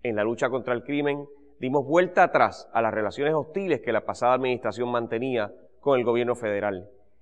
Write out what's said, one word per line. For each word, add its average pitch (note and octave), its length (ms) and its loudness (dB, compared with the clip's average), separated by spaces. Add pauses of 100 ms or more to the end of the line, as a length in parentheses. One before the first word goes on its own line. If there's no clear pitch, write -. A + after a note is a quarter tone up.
En A#2 140 -2
la G#2 80 0
lucha A#2+ 260 -2
contra B2 240 -2
el A#2+ 80 -4
crimen, C#3+ 420 -2 (360)
dimos C3 240 0
vuelta F3+ 380 2
atrás A#2+ 500 2
a A#2 80 2
las A2 140 2
relaciones A2 400 0
hostiles F3+ 460 -2
que A#2+ 100 -4
la A2 140 0
pasada B2 300 2
administración B2 560 -2
mantenía A#2 640 -2 (280)
con C#3 180 4
el A#2+ 60 2
gobierno A#2+ 320 2
federal. G2+ 520 -2 (340)